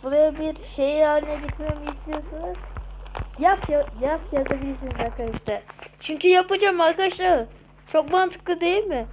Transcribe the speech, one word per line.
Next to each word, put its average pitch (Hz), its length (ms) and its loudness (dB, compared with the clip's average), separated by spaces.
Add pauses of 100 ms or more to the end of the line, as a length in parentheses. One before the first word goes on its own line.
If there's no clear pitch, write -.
buraya 302 360 4
bir 311 180 -4 (200)
şey 294 260 4
haline 302 320 4
getirmemi 294 600 -6
istiyorsanız 311 600 -8 (840)
yap 349 320 2
ya-, 294 160 2 (140)
yap 302 200 -2 (120)
yazabilirsiniz 269 680 -4
arkadaşlar. 226 640 -6 (380)
Çünkü 311 280 0
yapacağım 370 520 4
arkadaşlar. 339 640 4 (480)
Çok 302 180 2
mantıklı 359 500 0
değil 370 240 2
mi? 254 280 -2